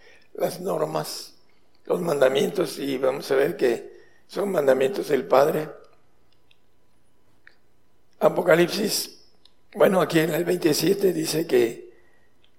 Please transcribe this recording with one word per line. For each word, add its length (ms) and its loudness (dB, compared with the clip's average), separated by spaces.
las 260 -6
normas, 720 -6
los 160 -2
mandamientos, 760 2
y 220 -4
vamos 320 -2
a 40 2
ver 220 0
que 360 -2
son 240 -4
mandamientos 560 0
del 180 0
Padre. 440 2
Apocalipsis, 960 0
bueno, 240 4
aquí 200 2
en 140 0
el 120 -2
veintisiete 640 0
dice 340 -4
que, 460 0